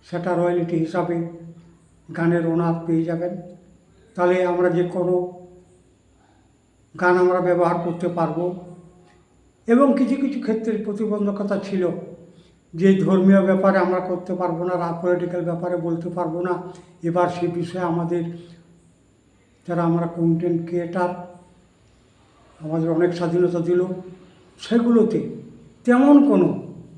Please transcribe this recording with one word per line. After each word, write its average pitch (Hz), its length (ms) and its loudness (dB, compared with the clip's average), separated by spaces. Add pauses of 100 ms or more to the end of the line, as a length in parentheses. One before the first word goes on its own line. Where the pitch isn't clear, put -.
সেটা 175 320 -4
রয়্যালটি 175 400 0
হিসাবে 170 540 -2 (880)
গানের 170 300 2
ওনার 165 380 0
পেয়ে 165 180 0
যাবেন। 170 380 -4 (720)
তাহলে 180 300 2
আমরা 175 240 2
যে 170 140 2
কোনো 180 640 -2 (1600)
গান 180 160 4
আমরা 180 240 4
ব্যবহার 175 340 2 (100)
করতে 175 220 -4
পারবো। 170 580 -2 (1000)
এবং 247 300 6
কিছু 254 180 2
কিছু - 260 -4
ক্ষেত্রে 220 360 -2
প্রতিবন্ধকতা 202 840 -2
ছিল 180 300 -2 (840)
যে 190 200 4
ধর্মীয় 190 480 6
ব্যাপারে 190 360 4
আমরা 185 220 2
করতে 180 360 -6
পারবো 175 280 -4
না, 180 140 -2
রা-, 170 240 -4
পলিটিক্যাল 175 420 -2
ব্যাপারে 175 340 -4
বলতে 165 320 -4
পারবো 165 320 -6
না। 180 220 -4 (400)
এবার 175 260 0
সে 175 180 -4
বিষয়ে 170 360 -4
আমাদের 170 400 -2 (1400)
যারা 175 160 -2
আমরা 170 240 0
কনটেন্ট 170 600 0
ক্রিয়েটার, 175 420 -4 (1500)
আমাদের 160 300 -2
অনেক 170 240 2
স্বাধীনতা 175 460 0
দিল, 180 260 0 (720)
সেগুলোতে 233 680 2 (540)
তেমন 285 440 6
কোনো 190 420 2 (280)